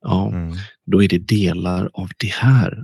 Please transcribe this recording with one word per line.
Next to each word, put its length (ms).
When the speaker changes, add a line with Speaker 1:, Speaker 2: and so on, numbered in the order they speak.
Speaker 1:
Ja, 260
Speaker 2:
Mm. 260
Speaker 1:
då 120
är 40
det 120
delar 720
av 240
det 140
här 520